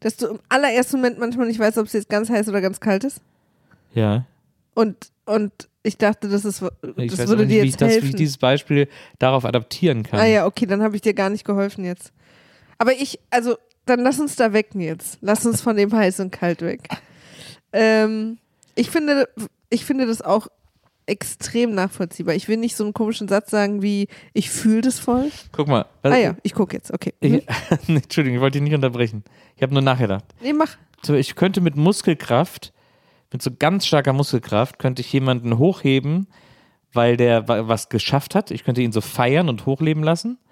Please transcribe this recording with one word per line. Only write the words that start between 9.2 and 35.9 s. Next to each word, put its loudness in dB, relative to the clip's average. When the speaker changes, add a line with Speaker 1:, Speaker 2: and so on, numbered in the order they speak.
Speaker 2:
adaptieren -2
kann. -4
Speaker 1:
Ah 4
ja, 4
okay, -4
dann 0
habe 0
ich -8
dir 0
gar 0
nicht -6
geholfen -4
jetzt. -10
Aber 4
ich, -6
also, 0
dann 2
lass 2
uns -4
da 2
weg, 0
Nils. -8
Lass 0
uns 0
von 0
dem 2
heiß 2
und -6
kalt -4
weg. -6
Ähm, 2
ich 0
finde, 2
ich -2
finde 0
das -2
auch 0
extrem -4
nachvollziehbar. -4
Ich -6
will 0
nicht -4
so -2
einen -6
komischen -4
Satz -2
sagen 0
wie, 0
„Ich -2
fühl 2
das 0
voll.“ 0
Speaker 2:
Guck -4
mal. 2
Was 4
Speaker 1:
Ah 6
ja, 2
ich -4
guck -2
jetzt, -10
okay. -8
Speaker 2:
Ich, 2
Speaker 1:
Mhm. 4
Speaker 2:
<laughs> 2
nee, 2
Entschuldigung, 0
ich -2
wollte 2
dich -2
nicht 0
unterbrechen. -2
Ich -20
habe -2
nur 4
nachgedacht. 2
Speaker 1:
Nee, -2
mach. 0
Speaker 2:
So, 0
ich 0
könnte 0
mit 2
Muskelkraft, 0
mit -6
so -2
ganz 0
starker 2
Muskelkraft, 0
könnte -2
ich -16
jemanden 0
hochheben, 0